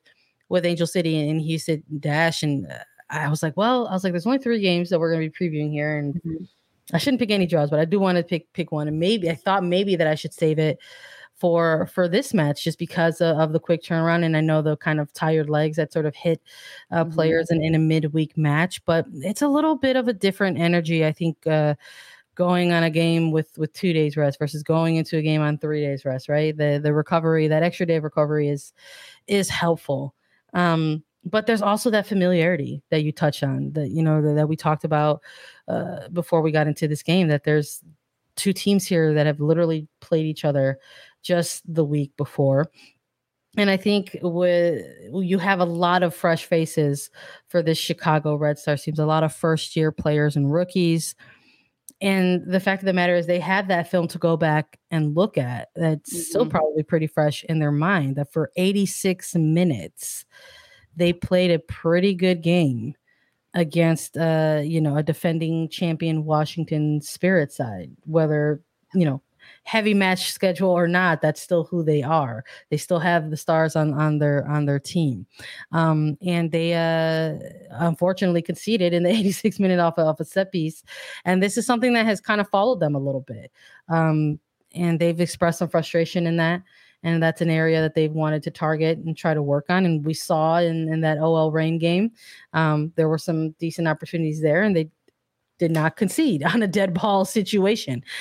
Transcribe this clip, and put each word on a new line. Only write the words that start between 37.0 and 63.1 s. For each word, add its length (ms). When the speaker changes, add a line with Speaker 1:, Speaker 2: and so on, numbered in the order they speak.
Speaker 1:
game, 240
that 160
there's 400
two 160
teams 320
here 280
that 120
have 160
literally 440
played 260
each 200
other 340
just 400
the 120
week 320
before. 560
And 120
I 60
think 460
with, 640
you 280
have 200
a 60
lot 380
of 120
fresh 300
faces 640
for 120
this 160
Chicago 600
Red 200
Stars 260
teams, 140
a 80
lot 200
of 100
first-year 560
players 460
and 140
rookies. 640
And 480
the 120
fact 200
of 40
the 80
matter 240
is 100
they 140
have 260
that 240
film 160
to 100
go 200
back 420
and 260
look 220
at. 380
That's 540
still 140
Speaker 2:
Mm-hmm. 80
Speaker 1:
probably 320
pretty 240
fresh 360
in 160
their 140
mind 420
that 160
for 240
eighty-six 800
minutes, 880
they 180
played 380
a 80
pretty 540
good 280
game 520